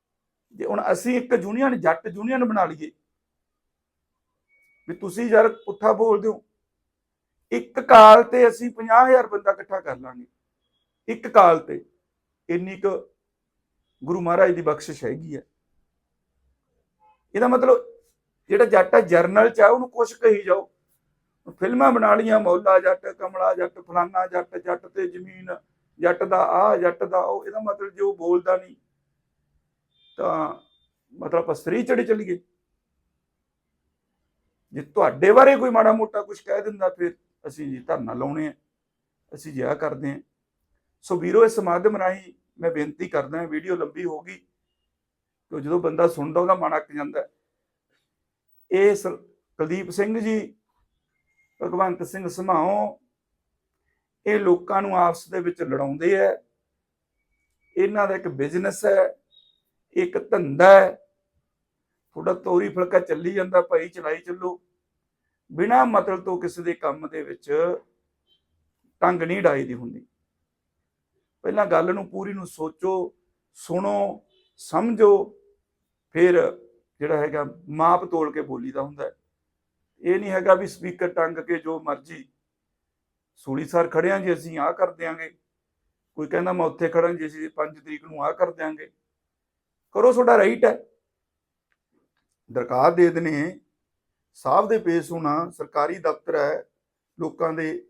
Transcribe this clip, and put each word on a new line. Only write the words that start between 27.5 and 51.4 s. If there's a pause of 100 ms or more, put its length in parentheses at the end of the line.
ਮਤਲਬ
ਜੇ
ਉਹ
ਬੋਲਦਾ
ਨਹੀਂ (1400)
ਤਾਂ (520)
ਮਤਲਬ
ਆਪਾਂ
ਸਰੀ
ਚੜ੍ਹੇ
ਚੱਲੀਏ। (2250)
ਜੇ
ਤੁਹਾਡੇ
ਬਾਰੇ
ਕੋਈ
ਮਾੜਾ
ਮੋਟਾ
ਕੁਛ
ਕਹਿ
ਦਿੰਦਾ,
ਫਿਰ (320)
ਅਸੀਂ
ਜੀ
ਧਰਨਾ
ਲਾਉਣੇ
ਆ, (840)
ਅਸੀਂ
ਜਿਆ
ਕਰਦੇ
ਆ। (800)
ਸੋ
ਵੀਰੋ,
ਇਸ
ਮਾਧਿਅਮ
ਰਾਹੀਂ (260)
ਮੈਂ
ਬੇਨਤੀ
ਕਰਦਾ,
ਵੀਡੀਓ
ਲੰਬੀ
ਹੋ
ਗਈ,
ਕਿਉਂ
ਜਦੋਂ
ਬੰਦਾ
ਸੁਣਦਾ
ਉਹਦਾ
ਮਨ
ਅੱਕ
ਜਾਂਦਾ। (1400)
ਇਹ
ਸ-,
ਕੁਲਦੀਪ
ਸਿੰਘ
ਜੀ (1120)